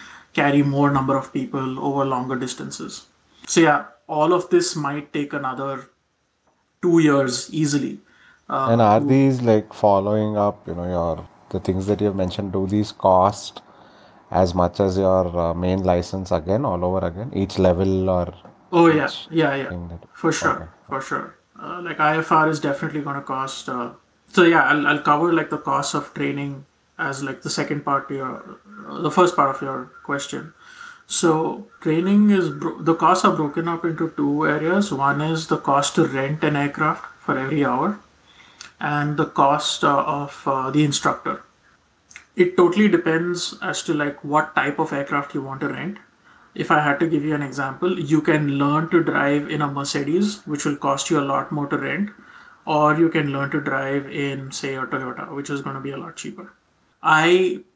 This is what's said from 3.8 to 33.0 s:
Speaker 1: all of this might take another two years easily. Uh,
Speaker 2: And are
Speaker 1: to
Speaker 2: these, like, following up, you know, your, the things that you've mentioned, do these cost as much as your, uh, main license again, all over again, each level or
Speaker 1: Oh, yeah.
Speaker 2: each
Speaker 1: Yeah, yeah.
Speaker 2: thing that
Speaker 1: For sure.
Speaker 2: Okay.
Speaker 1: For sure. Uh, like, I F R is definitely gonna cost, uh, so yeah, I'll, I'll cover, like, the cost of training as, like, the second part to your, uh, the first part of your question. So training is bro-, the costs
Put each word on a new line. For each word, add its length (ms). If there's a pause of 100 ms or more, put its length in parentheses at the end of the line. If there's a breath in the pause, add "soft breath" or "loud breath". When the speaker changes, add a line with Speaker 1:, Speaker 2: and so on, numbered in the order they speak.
Speaker 1:
all 260
of 160
this 260
might 380
take 180
another 560 (920)
two 160
years 520
easily. 500 (500 soft breath)
Uh, 220
Speaker 2:
And 100
are 180
Speaker 1:
to 60
Speaker 2:
these, 340
like, 320
following 640
up, 320
you 60
know, 120
your, 400 (220)
the 120
things 260
that 160
you've 120
mentioned, 380
do 140
these 260
cost 680 (680 loud breath)
as 240
much 260
as 180
your, 360
uh, 200
main 280
license 480
again, 360
all 180
over 220
again, 260
each 260
level 520
or 240 (360)
Speaker 1:
Oh, 180
yeah. 180
Speaker 2:
each 240
Speaker 1:
Yeah, 240
yeah. 160
Speaker 2:
thing 180
that 120 (120)
Speaker 1:
For 180
sure. 200
Speaker 2:
Okay. 160 (240)
Speaker 1:
For 100
sure. 380 (200)
Uh, 220
like, 200
I 180
F 120
R 200
is 100
definitely 400
gonna 220
cost, 440
uh, 260 (340)
so 160
yeah, 220
I'll, 220
I'll 120
cover, 340
like, 160
the 80
cost 380
of 180
training 540 (320)
as, 260
like, 160
the 80
second 340
part 260
to 80
your, 440 (260)
uh, 140
the 100
first 260
part 200
of 60
your 280 (140)
question. 480 (540 loud breath)
So 600 (140)
training 480
is 220
bro-, 320
the 120
costs 300